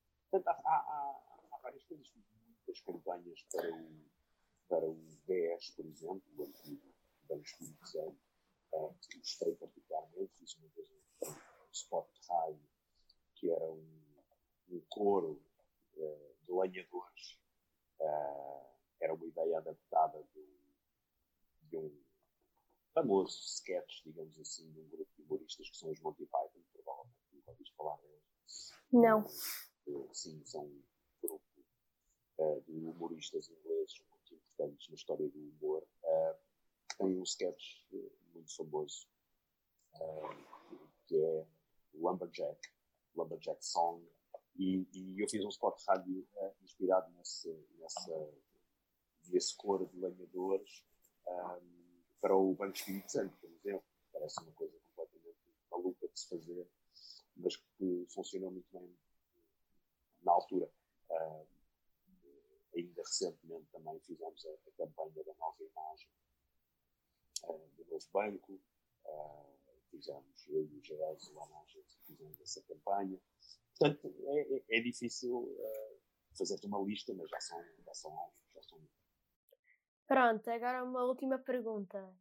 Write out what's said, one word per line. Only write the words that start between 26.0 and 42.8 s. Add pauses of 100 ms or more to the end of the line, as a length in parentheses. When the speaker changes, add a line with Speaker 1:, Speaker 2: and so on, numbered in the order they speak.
Speaker 1:
Monty
Python, (100)
provavelmente (160)
nunca
ouviste
falar
deles. (200)
Speaker 2:
Não. (600)
Speaker 1:
Eh,
sim,
são
um (380)
grupo, (720)
eh,
de
humoristas
ingleses
muito
importantes
na
história
do
humor, (200)
eh, (540)
que
tem
um
sketch, (100)
eh, (240)
muito
famoso, (840)
eh, (720)
que
é (480)
Lumberjack, (560)